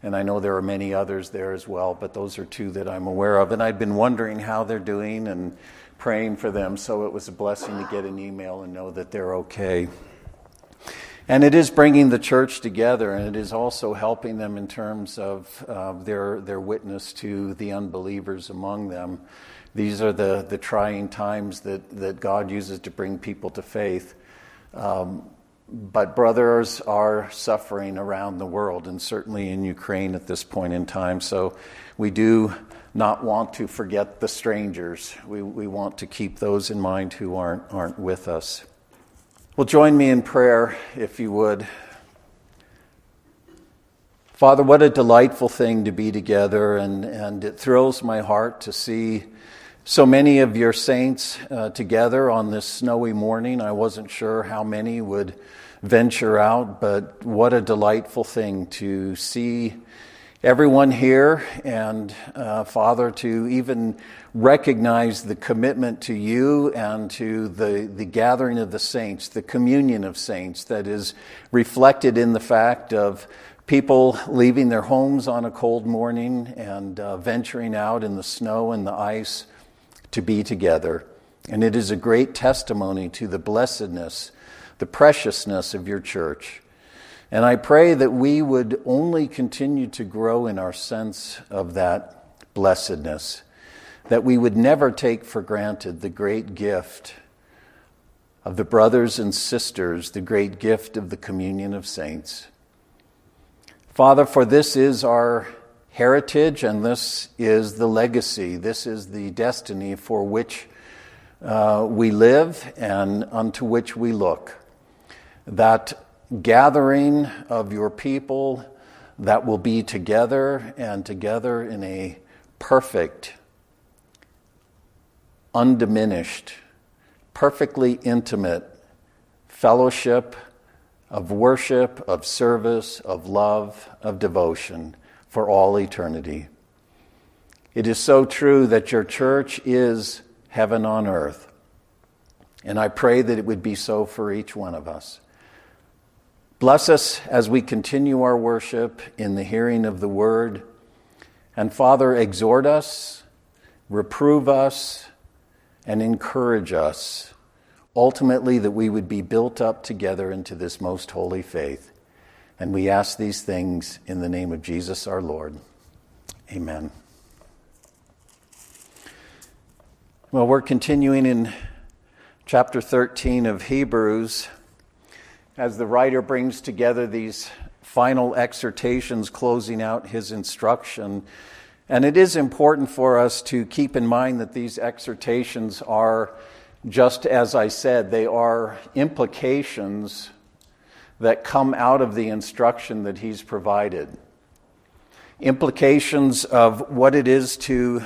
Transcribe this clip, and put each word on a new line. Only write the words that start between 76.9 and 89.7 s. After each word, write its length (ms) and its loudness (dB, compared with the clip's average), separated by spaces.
uh, 180 -8
venturing 580 -6
out 280 -2
in 120 -6
the 80 -10
snow 480 -4
and 160 -4
the 60 -6
ice 520 -6
to 100 -4
be 220 0
together. 640 0
And 120 -2
it 140 2
is 160 -2
a 60 0
great 360 2
testimony 760 -2
to 180 -10
the 120 -6
blessedness, 920 -4
the 80 -6
preciousness 880 2
of 160 -10
your 100 -4
church. 600 -8
And 120 2
I 140 6
pray 380 8
that 160 4
we 300 2
would 440 0
only 420 0
continue 600 -4